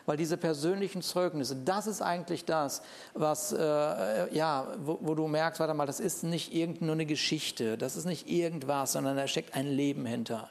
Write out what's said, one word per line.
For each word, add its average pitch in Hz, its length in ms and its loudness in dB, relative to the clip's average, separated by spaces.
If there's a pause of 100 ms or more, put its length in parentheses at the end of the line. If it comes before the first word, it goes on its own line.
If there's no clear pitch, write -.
weil 151 100 2
diese 165 200 2
persönlichen 175 680 0
Zeugnisse, 151 540 0
das 185 300 0
ist 202 160 -2
eigentlich 175 420 -2
das, 151 380 0 (320)
was, 151 380 2
äh, 160 840 2
ja, 151 340 2 (160)
wo, 156 160 0
wo 156 140 0
du 156 120 2
merkst, 156 340 2
warte 156 140 2
mal, 147 120 2
das 139 120 -4
ist 185 260 -2
nicht 165 300 -2
irgend 165 280 0
nur 160 100 2
eine 160 140 2
Geschichte, 139 720 0
das 127 180 -4
ist 165 80 -6
nicht 175 240 -4
irgendwas, 143 640 0
sondern 139 240 0
da 139 100 0
steckt - 280 -4
ein 139 120 0
Leben 143 380 2
hinter, 117 460 -4